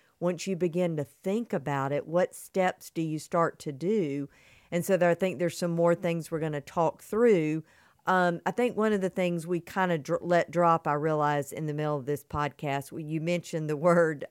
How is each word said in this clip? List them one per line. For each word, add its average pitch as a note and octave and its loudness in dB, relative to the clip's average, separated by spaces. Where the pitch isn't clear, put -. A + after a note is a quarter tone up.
once F3 -2
you F#3+ -2
begin E3+ 0
to C#3+ 0
think G#3+ -6
about C#3 -2
it, C#3+ -2
what F3 0
steps - -2
do E3 -4
you D#3 -4
start E3+ 0
to D3+ -8
do? C#3+ -2
And E3 -2
so F#3+ 2
there, F3 4
I E3+ 4
think F3+ -2
there's E3+ -2
some F3 -2
more E3+ 4
things E3+ -2
we're E3 -4
gonna D3+ -4
talk - -2
through E3+ 4
um, F3+ 2
I F#3+ 0
think B3 0
one G#3+ 2
of G3+ 0
the F#3 0
things F3 -2
we F3 -2
kinda F3+ 0
dr-, C#3 -2
let E3+ 2
drop, E3 2
I D3 2
realized D3 0
in D#3 -8
the D3+ -4
middle D3+ -2
of B2+ -8
this C#3+ -4
podcast, C#3+ -4
when D#3 -10
you D#3 -2
mentioned E3 -4
the D3+ -2
word, D#3+ 4